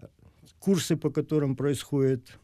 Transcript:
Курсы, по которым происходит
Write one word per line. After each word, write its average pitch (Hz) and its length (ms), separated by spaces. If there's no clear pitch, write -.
Курсы, 180 380
по 151 120
которым 147 460
происходит 135 880